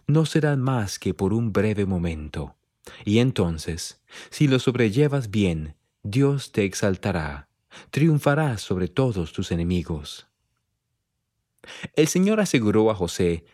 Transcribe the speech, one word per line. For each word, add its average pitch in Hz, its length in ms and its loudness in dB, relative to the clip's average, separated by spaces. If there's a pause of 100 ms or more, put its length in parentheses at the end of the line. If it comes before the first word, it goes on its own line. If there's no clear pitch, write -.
no 151 200 4
serán 147 340 0
más 123 380 -2
que 92 160 -4
por 98 180 0
un 113 200 0
breve 101 340 0
momento. 80 720 -6 (500)
Y 104 140 4
entonces, 85 840 -2 (260)
si - 180 2
lo 131 120 4
sobrellevas 120 720 2
bien, 85 440 0 (280)
Dios 139 500 0
te 107 120 0
exaltará, 87 840 -4 (420)
triunfarás 147 680 2
sobre 92 280 -2
todos 104 440 -2
tus - 200 -8
enemigos". 85 760 -4 (1700)
El 160 120 4
Señor 202 320 2
aseguró 110 500 4
a 110 40 0
José 87 600 -2